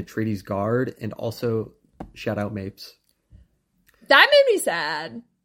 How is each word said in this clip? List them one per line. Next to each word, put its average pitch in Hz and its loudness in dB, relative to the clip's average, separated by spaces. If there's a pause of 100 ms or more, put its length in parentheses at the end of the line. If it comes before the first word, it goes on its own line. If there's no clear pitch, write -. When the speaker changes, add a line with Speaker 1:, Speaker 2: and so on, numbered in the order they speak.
Speaker 1:
Atreides 110 -4
guard 113 -2
and 107 -8
also, 113 -4 (420)
shout 107 -6
out 104 -4
Mapes. 98 -10 (1120)
Speaker 2:
That 302 8
made 554 6
me 370 0
sad. 165 -4 (220)